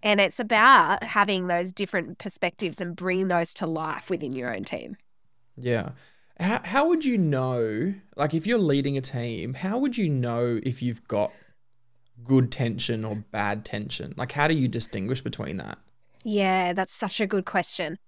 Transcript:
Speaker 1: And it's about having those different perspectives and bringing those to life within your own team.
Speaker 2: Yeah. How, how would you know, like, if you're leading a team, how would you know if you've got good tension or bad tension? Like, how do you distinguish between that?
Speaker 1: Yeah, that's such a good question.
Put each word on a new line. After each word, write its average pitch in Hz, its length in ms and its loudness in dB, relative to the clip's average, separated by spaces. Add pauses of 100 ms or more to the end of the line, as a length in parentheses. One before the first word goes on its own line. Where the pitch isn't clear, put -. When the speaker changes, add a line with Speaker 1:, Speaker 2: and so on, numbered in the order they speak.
Speaker 1:
And 208 180 4
it's 190 200 2
about 214 640 6
having 202 420 2
those 180 260 0
different 180 460 -4
perspectives - 600 -4
and 175 160 -6
bringing 185 320 0
those 170 260 0
to - 120 -4
life 156 440 -6
within 147 220 -4
your 123 220 -4
own 95 100 -8
team. 65 320 -10 (600)
Speaker 2:
Yeah. 123 340 -2 (500)
How, 196 240 0
how 269 240 2
would 330 160 2
you 247 120 2
know, 131 800 0 (220)
like, 151 180 0
if 165 120 0
you're 233 120 2
leading 139 400 2
a - 20 0
team, 117 540 -4
how 190 240 -4
would 262 180 -2
you 196 140 2
know 120 540 0
if 127 180 -2
you've 120 240 -4
got - 260 0 (920)
good 127 280 4
tension 113 520 -2
or 107 120 -4
bad 104 480 -4
tension? - 520 -6
Like, - 160 -6
how 147 160 4
do 160 60 4
you 131 140 4
distinguish 113 520 -2
between - 380 -6
that? 58 200 -10 (480)
Speaker 1:
Yeah, 185 460 2
that's 185 200 -2
such - 280 -4
a 214 60 2
good 190 180 0
question. 170 640 -2